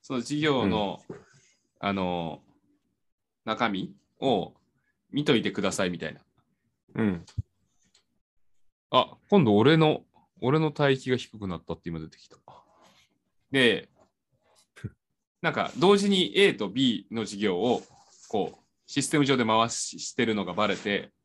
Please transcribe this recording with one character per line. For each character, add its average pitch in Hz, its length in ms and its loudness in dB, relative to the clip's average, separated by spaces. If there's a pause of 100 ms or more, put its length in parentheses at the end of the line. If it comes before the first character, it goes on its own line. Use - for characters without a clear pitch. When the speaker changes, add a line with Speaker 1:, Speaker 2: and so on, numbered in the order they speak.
Speaker 1:
そ - 120 -12
の 120 80 -4
事 147 180 -6
業 135 280 2
の、 101 420 -2
Speaker 2:
う - 40 -14
ん。 - 60 -16 (600)
Speaker 1:
あ 101 120 -2
の 87 500 -6 (1000)
ー、 110 40 -8
中 110 200 0
身 95 260 -6 (240)
を 107 340 0 (580)
見 143 120 -4
と 147 120 2
い 107 60 2
て 95 100 -2
く 101 100 -6
だ 95 100 -2
さ 95 140 -2
い 90 60 -2
み 85 60 -8
た 80 120 -8
い - 40 -12
な。 - 80 -20 (720)
Speaker 2:
う 110 80 -2
ん。 87 220 -2 (1700)
Speaker 1:
あ、 - 260 2 (120)
今 190 160 6
度 104 100 6
俺 135 220 6
の、 156 260 2 (380)
俺 143 180 0
の 156 180 -2
帯 139 180 2
域 131 160 -6
が 123 60 0
低 - 200 -14
く 104 100 -10
な 87 100 -6
っ - 60 -14
た 85 120 -8
っ 82 60 -20
て 87 80 -12
今 82 100 -8
出 78 100 -12
て - 80 -20
き - 100 -20
た。 - 100 -20 (1120)
で、 127 380 2 (840)
Speaker 2:
<laughs> - 680 -20
Speaker 1:
な 165 100 0
ん - 20 -8
か - 240 -4
同 190 180 6
時 202 140 2
に 185 280 2
A 190 160 4
と 104 160 -6
B 117 420 -2
の 110 120 -6
事 101 140 -10
業 98 220 0
を 113 220 0 (460)
こ - 340 -6
う - 20 -20 (220)
シ - 160 -4
ス - 80 -6
テ 160 80 0
ム 143 80 2
上 131 120 2
で 120 80 0
回 110 240 2
し、 - 300 -10
し - 140 -12
て 120 120 0
る 110 100 0
の 98 80 -2
が 87 100 -8
バ 107 140 0
レ 95 80 0
て 101 380 -6 (120)